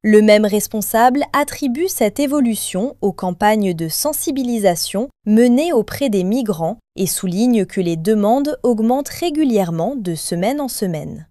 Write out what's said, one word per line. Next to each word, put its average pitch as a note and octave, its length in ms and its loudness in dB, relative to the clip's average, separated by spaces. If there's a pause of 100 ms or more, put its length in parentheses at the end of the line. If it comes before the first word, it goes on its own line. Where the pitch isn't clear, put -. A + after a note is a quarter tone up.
Le G#3+ 180 6
même G#3+ 240 6
responsable A3 760 0 (100)
attribue C#4+ 560 -2
cette G#3 300 -2
évolution C4 800 0
aux G3 100 0
campagnes G3 640 0
de D#3+ 160 -4
sensibilisation A#3+ 1200 -2 (160)
menées B3 480 4
auprès B3+ 360 0
des G3 140 0
migrants G3+ 540 -2 (180)
et F#3+ 120 -2
souligne G3+ 580 0
que - 160 -4
les E3+ 160 0
demandes G#3+ 640 0
augmentent A#3+ 460 0
régulièrement A#3+ 880 -2
de F3+ 180 -6
semaine G3+ 460 -4
en B3+ 80 -6
semaine. D#3 600 -8